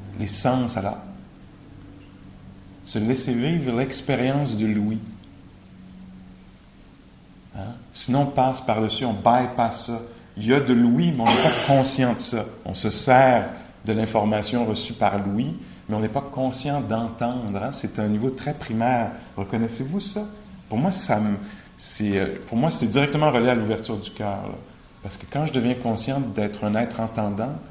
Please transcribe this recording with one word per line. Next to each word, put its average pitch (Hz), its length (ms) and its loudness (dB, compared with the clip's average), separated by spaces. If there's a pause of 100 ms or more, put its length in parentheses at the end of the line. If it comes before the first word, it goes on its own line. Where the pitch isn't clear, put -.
(180)
Les 104 80 -4
sens, 123 500 0
alors. 101 220 -2 (1900)
Se - 140 -6
laisser 120 360 0
vivre 131 420 0
l'expérience 131 800 0
de 107 100 2
l'ouïe. 107 320 2 (2500)
Hein ? 101 180 -10 (180)
Sinon, 131 300 0
on 139 40 2
passe 131 340 2
par-dessus, 110 440 0
on 117 80 -2
bypasse 117 720 2
ça. 117 140 -6 (360)
Il 104 80 -6
y 117 80 6
a 143 60 8
de 127 140 4
l'ouïe, 123 440 6
mais 117 60 0
on 113 40 2
n'est 113 160 6
pas - 300 4
conscient 131 420 4
de 101 40 -4
ça. 110 260 -2 (200)
On 95 100 -6
se 107 160 0
sert 123 580 6 (360)
de 110 80 0
l'information 107 720 2
reçue 110 280 -2
par 101 260 2
l'ouïe, 107 360 -2 (340)
mais 107 60 -2
on 107 60 0
n'est 107 80 0
pas 139 120 -2 (120)
conscient 131 480 -2
d'entendre. 113 840 -2
Hein ? 123 100 -4
C'est - 280 -6
un 107 80 0
niveau 104 220 0
très 139 240 -6
primaire. 117 560 0 (260)
Reconnaissez-vous 117 640 -4
ça ? 208 240 -6 (440)
Pour 110 100 -2
moi, 170 120 2
ça 113 300 0
me, 104 160 2 (400)
c'est, - 420 -2
euh, - 300 -2
pour 113 100 -2
moi, 156 140 2
c'est 120 160 0
directement 143 420 2
relié 123 200 4
à 123 40 4
l'ouverture 110 440 -2
du 98 120 -10
cœur, 101 320 -6
là. 101 120 -8 (500)
Parce 101 120 -12
que - 140 -14
quand 147 160 -2
je 147 60 -4
deviens 127 220 2
conscient 123 460 -2
d'être 104 440 -4
un 104 100 0
être 117 240 -2
entendant, 110 540 -2 (180)